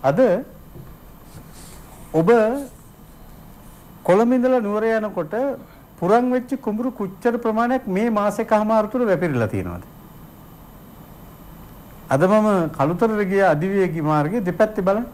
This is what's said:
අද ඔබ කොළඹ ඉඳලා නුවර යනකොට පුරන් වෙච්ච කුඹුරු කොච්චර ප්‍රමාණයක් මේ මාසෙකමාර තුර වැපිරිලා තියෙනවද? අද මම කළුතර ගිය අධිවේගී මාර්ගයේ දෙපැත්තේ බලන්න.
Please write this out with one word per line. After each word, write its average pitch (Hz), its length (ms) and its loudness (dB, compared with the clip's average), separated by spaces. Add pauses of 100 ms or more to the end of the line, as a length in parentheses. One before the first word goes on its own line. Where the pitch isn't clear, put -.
අද 160 180 0 (1900)
ඔබ 165 180 2 (1700)
කොළඹ 220 320 4
ඉඳලා 254 280 2
නුවර 208 260 -2
යනකොට 208 480 -2 (600)
පුරන් 233 360 2
වෙච්ච 254 300 -4
කුඹුරු 233 320 -4
කොච්චර 226 460 -4
ප්‍රමාණයක් 233 480 -2
මේ 208 240 0
මාසෙකමාර 214 760 0
තුර 247 180 -2
වැපිරිලා 151 420 0
තියෙනවද? 90 360 -6 (2250)
අද 139 160 2
මම 196 480 4
කළුතර 208 540 0
ගිය 196 200 2
අධිවේගී 175 580 2
මාර්ගයේ 156 380 0
දෙපැත්තේ 202 440 -2
බලන්න. 208 300 0